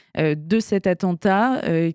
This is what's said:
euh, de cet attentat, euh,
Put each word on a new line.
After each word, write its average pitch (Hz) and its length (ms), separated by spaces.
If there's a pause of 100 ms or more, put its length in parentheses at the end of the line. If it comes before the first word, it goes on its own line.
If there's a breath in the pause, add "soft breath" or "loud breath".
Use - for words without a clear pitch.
(180 soft breath)
euh, 151 180
de 160 240
cet 196 280
attentat, 190 800
euh, 165 300